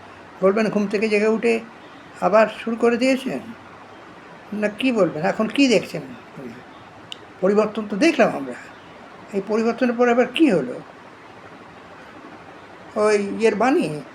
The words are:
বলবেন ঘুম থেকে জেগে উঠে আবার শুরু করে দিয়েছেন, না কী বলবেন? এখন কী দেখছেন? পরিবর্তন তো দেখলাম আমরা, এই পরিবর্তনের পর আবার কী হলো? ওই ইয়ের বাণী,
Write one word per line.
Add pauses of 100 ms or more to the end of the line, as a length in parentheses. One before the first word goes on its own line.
(420)
বলবেন
ঘুম
থেকে
জেগে
উঠে (600)
আবার (160)
শুরু
করে
দিয়েছেন, (1160)
না
কী
বলবেন?
এখন
কী
দেখছেন? (1400)
পরিবর্তন
তো
দেখলাম
আমরা, (800)
এই
পরিবর্তনের
পর
আবার (100)
কী
হলো? (2250)
ওই
ইয়ের
বাণী, (120)